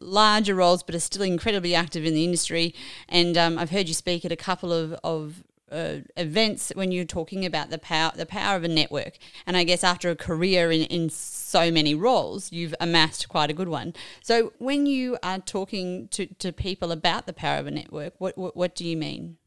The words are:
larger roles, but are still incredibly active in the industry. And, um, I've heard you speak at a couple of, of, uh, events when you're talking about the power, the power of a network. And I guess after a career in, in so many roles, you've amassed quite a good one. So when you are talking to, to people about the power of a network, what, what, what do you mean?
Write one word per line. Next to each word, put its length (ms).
larger 540
roles, 280
but 120
are 60
still 220
incredibly 520
active 300
in 80
the 120
industry. 500
And, 300
um, 200
I've 120
heard 180
you 60
speak 320
at 60
a 40
couple 340
of, 220
of, 420
uh, 260
events 600
when 160
you're 120
talking 400
about 240
the 80
power, 380
the 100
power 320
of 80
a 40
network. 500
And 80
I 100
guess 200
after 240
a 80
career 540
in, 140
in 260
so 600
many 240
roles, 560
you've 300
amassed 480
quite 220
a 20
good 160
one. 240
So 360
when 280
you 360
are 160
talking 680
to, 180
to 260
people 380
about 360
the 80
power 240
of 80
a 40
network, 480
what, 200
what, 180
what 180
do 120
you 100
mean? 400